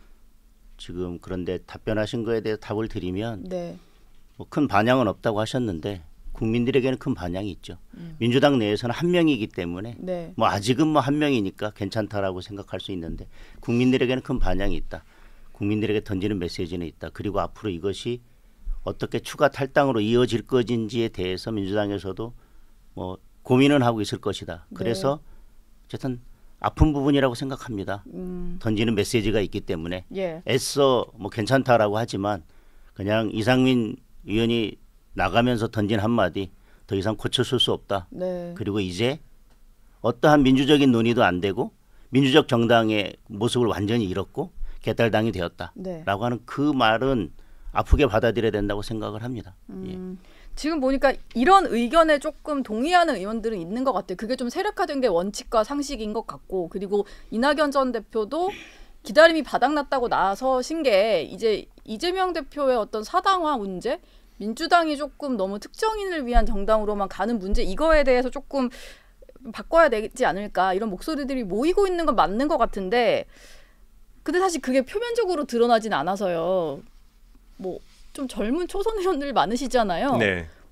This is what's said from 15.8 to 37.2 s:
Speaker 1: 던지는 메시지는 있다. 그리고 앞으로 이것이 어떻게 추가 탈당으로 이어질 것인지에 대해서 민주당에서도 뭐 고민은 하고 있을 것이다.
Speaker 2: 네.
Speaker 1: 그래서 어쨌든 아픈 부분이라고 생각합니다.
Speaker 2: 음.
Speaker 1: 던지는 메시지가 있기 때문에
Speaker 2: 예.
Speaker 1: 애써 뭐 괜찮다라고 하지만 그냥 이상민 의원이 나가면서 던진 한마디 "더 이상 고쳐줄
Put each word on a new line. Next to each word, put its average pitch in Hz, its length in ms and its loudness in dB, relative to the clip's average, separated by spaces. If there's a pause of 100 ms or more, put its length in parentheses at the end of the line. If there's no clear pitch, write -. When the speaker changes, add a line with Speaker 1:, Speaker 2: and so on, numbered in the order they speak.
Speaker 1:
던지는 101 360 -2
메시지는 87 480 -6
있다. 80 260 -12
그리고 98 260 -4
앞으로 90 300 -4
이것이 98 520 -6 (640)
어떻게 - 360 -4
추가 - 300 2
탈당으로 135 520 0
이어질 117 460 2
것인지에 113 600 0
대해서 92 420 -6
민주당에서도 101 840 -4 (640)
뭐 92 220 -8 (260)
고민은 139 400 6
하고 117 180 2
있을 101 180 -4
것이다. 90 500 -8
Speaker 2:
네. - 60 -16
Speaker 1:
그래서 117 440 -2 (680)
어쨌든 123 340 -8 (400)
아픈 151 340 2
부분이라고 139 420 2
생각합니다. 104 680 -8 (100)
Speaker 2:
음. 180 460 -8
Speaker 1:
던지는 110 360 0
메시지가 104 460 0
있기 95 200 -4
때문에 90 440 -6 (100)
Speaker 2:
예. 175 320 -6
Speaker 1:
애써 131 580 2 (100)
뭐 98 140 -8
괜찮다라고 113 680 2
하지만 104 460 -2 (500)
그냥 107 400 0
이상민 123 600 2 (300)
의원이 113 520 0 (360)
나가면서 110 560 2
던진 104 300 0
한마디 98 520 0 (340)
"더 98 100 -4
이상 98 220 0
고쳐줄 120 420 -2